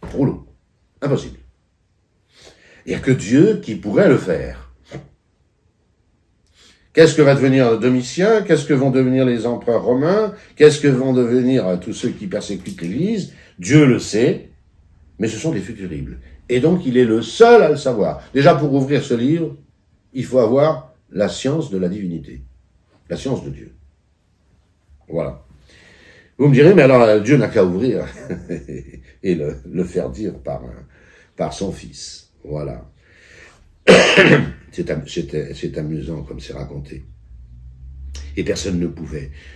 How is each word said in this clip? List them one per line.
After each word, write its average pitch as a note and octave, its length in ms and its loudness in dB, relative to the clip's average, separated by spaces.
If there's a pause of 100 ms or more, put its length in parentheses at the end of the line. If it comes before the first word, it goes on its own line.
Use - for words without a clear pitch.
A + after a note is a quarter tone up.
(120)
rouleau. - 360 -4 (540)
Impossible. - 360 -4 (1500)
Il - 40 -12
n'y - 60 -4
a - 40 -8
que - 120 -2
Dieu D#3+ 520 2
qui G#2+ 120 -8
pourrait C#3 340 2
le B2 80 4
faire. C#2 500 -6 (2250)
Qu'est-ce D#3 160 8
que D#3 80 2
va C#3 140 6
devenir C3 420 2
Domitien ? B2+ 640 0
Qu'est-ce D#3+ 240 0
que D#3 80 0
vont C3+ 160 2
devenir C3 340 2
les A#2+ 220 0
empereurs A#2 380 -2
romains ? E3 500 0 (220)
Qu'est-ce D3 240 6
que C#3+ 80 0
vont C3 260 0
devenir, B2 540 0
euh, F2+ 100 -2
tous G#2 160 -10
ceux A#2+ 160 -6
qui G#2 160 -10
persécutent F#2+ 560 -10
l'Église ? E3 520 -4 (260)
Dieu C#3+ 260 4
le A#2 140 4
sait, C3+ 500 -2 (680)
mais - 80 -2
ce - 100 -8
sont D#3+ 140 -4
des A2 80 -6
futuribles. E2+ 580 -12 (320)
Et B2 100 2
donc, F3+ 280 0
il A#2+ 100 2
est B2+ 80 6
le A2+ 160 2
seul A3+ 400 6
à D#3+ 80 4
le D3 60 2
savoir. G#2+ 480 -4 (100)
Déjà, D3 220 6
pour C#3+ 180 -2
ouvrir C3+ 300 0
ce - 100 -4
livre, C#3+ 420 -2 (560)
il B2+ 140 -8
faut B2+ 140 0
avoir C#3 560 0 (160)
la G2 180 -2
science C#3+ 400 -4
de F#2+ 80 -6
la F#2 100 -2
divinité, E2 540 -8 (680)
la E3+ 40 -6
science A3+ 300 -6
de C#3 60 -12
Dieu. - 240 -18 (1300)
Voilà. D2 380 -8 (920)
Vous C#3 80 4
me C#3+ 80 6
direz, E3 180 8
mais F3 80 8
alors, C3 220 8
euh, G#2+ 160 6
Dieu B2 180 2
n'a G#2+ 100 0
qu'à G#2 160 2
ouvrir F#2 440 -2 (500)
<laughs> - 640 -18
et F#2 140 0
le, D2 220 -6 (140)
le F2+ 120 -4
faire E2+ 260 -4
dire G2+ 300 -8
par, C#2+ 240 -10
euh, A#1+ 180 -18 (540)
par D#2 180 -6
son F#2+ 180 -8
fils. - 600 -18 (120)
Voilà. C#2+ 460 -12 (960)
<coughs> - 720 4 (200)
C'est F2 140 -6
am-, D2+ 160 -8
c'est, D2+ 480 -8
c'est D2+ 240 -10
amusant D2+ 420 -8
comme C#2 180 -16
c'est - 140 -16
raconté. C#2 500 -14 (1300)
Et F#2 80 -6
personne F2+ 360 -4
ne F2 60 -2
pouvait, D2 460 -12 (240)